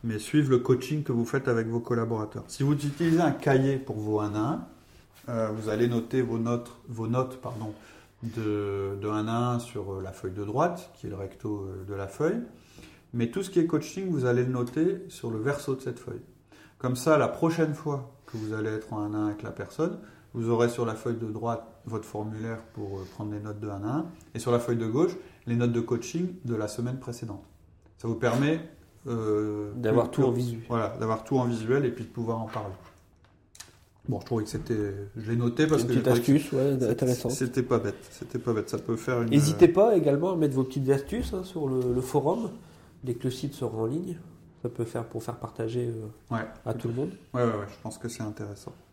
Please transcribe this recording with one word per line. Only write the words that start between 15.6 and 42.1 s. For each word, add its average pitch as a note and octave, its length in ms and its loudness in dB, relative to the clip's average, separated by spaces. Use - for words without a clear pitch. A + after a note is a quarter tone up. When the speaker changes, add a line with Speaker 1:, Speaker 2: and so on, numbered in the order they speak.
Speaker 1:
de C3 60 -12
cette - 180 -8
feuille. - 220 -10
Comme B2+ 160 0
ça, D#3 220 4
la B2+ 100 4
prochaine D#3+ 480 2
fois C#3 360 -6
que - 120 -10
vous G#2+ 160 -4
allez A2 160 0
être A2 240 -4
en G#2+ 80 -4
un G#2 120 -4
à G#2+ 40 -2
un G#2+ 100 0
avec G#2 160 -4
la G2 80 -8
personne, E3 480 -4
vous A#2 160 -2
aurez A#2 200 6
sur A#2+ 160 -2
la A2+ 80 -2
feuille A#2 240 -4
de A#2 80 -6
droite A2+ 380 -4
votre G#2+ 200 -6
formulaire A2 540 -6
pour, G2 260 -8
euh, F#2+ 160 -10
prendre G#2 180 -6
les G#2 60 -6
notes G#2 200 -8
de G#2+ 80 -6
un G2+ 160 -6
à G#2+ 40 -4
un, E3 80 -2
et A#2 40 -6
sur A#2+ 120 0
la A#2+ 80 6
feuille A#2+ 180 0
de A2+ 100 0
gauche, D#3 280 4
les A#2 80 2
notes A#2+ 160 4
de A#2 100 2
coaching E3 540 -2
de A#2 100 0
la G#2+ 120 0
semaine B2 320 -4
précédente. A#2 440 -10
Ça A2+ 100 -6
vous A2+ 80 0
permet, C#3 460 2
euh, G#2+ 680 0
Speaker 2:
D'avoir A#2 320 4
Speaker 1:
de, - 40 -6
Speaker 2:
tout C#3 120 2
en B2 80 6
Speaker 1:
de, A#2 40 0
Speaker 2:
visu. A#2+ 320 -2
Speaker 1:
voilà, A2+ 220 0
d'avoir A2+ 240 -2
tout C#3 140 0
en B2 80 4
visuel A#2+ 400 2
et B2 40 2
puis A#2+ 140 -6
de - 60 -10
pouvoir A2+ 320 -4
en A2+ 40 -6
parler. G#2 280 -8
Bon, G2+ 120 -2
je - 60 -12
trouvais A2+ 180 0
que - 60 -6
c'était, G#2 440 -2
je A2 160 -6
l'ai A#2 60 2
noté A#2+ 300 2
parce D3 160 4
Speaker 2:
Une A#2 40 0
Speaker 1:
que B2 60 2
je A#2+ 60 6
Speaker 2:
petite A#2+ 240 4
Speaker 1:
trouvais C#3 160 6
que - 40 -
Speaker 2:
astuce, - 100 -8
ouais, C3+ 200 4
Speaker 1:
c'était, B2 180 2
Speaker 2:
intéressante. B2 400 2
Speaker 1:
c'était B2+ 320 0
pas A#2+ 160 4
bête, G2+ 320 -4
c'était - 280 -8
pas A#2 140 0
bête, G#2+ 160 0
ça - 80 -2
peut - 200 -2
faire B2 240 0
une A#2 80 0
Speaker 2:
N'hésitez D3+ 380 8
pas G3+ 280 8
également D#3 380 4
à - 20 0
mettre D3+ 200 4
vos C3 80 4
petites C3 260 0
astuces, G3 440 0
hein, F#3 100 -4
sur D#3+ 240 -4
le, B2+ 260 0
le B2+ 80 2
forum, D#3 500 0